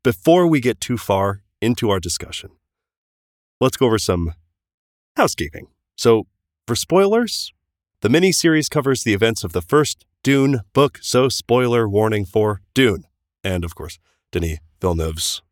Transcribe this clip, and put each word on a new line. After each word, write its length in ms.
before 420
we 140
get 200
too 160
far 460
into 300
our 80
discussion, 520
let's 160
go 100
over 120
some 340
housekeeping. 500
So, 320
for 80
spoilers, 760
the 80
miniseries 640
covers 320
the 100
events 300
of 100
the 100
first 440
Dune 380
book, 300
so 260
spoiler 600
warning 360
for 380
Dune. 300
And, 220
of 100
course, 240
Denis 300
Villeneuve's 720